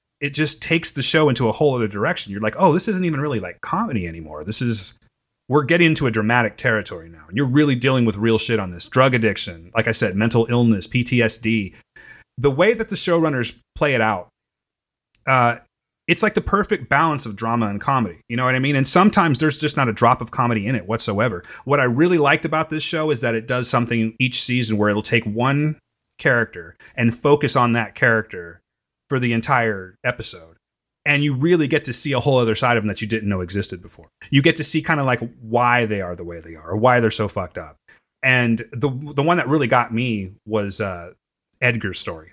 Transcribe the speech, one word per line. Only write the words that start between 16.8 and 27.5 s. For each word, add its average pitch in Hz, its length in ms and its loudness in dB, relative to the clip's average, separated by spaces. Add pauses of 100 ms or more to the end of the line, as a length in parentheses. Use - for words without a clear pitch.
balance 147 380 0
of 104 80 -10
drama 113 320 -2
and 101 120 -6
comedy. 113 380 -2 (120)
You 117 60 -6
know 127 80 -2
what 127 120 0
I 127 40 0
mean? 139 160 0
And 135 120 2
sometimes 180 500 4
there's 151 240 0
just 151 160 -2
not 135 100 2
a 113 60 -2
drop 120 280 4
of 117 100 -12
comedy 120 340 -2
in 123 100 -2
it 104 120 -6
whatsoever. 107 560 -2 (220)
What 143 140 0
I 135 40 2
really 147 340 2
liked 151 280 2
about 156 240 -2
this 156 120 -4
show 156 300 -2
is 123 100 -2
that 120 140 0
it 113 120 -6
does 123 220 -2
something 120 500 0
each 127 220 0
season 117 360 0
where 104 120 2
it'll 104 140 0
take 117 220 0
one 139 520 -2 (400)
character 113 580 -2 (200)
and 117 200 0
focus 147 400 2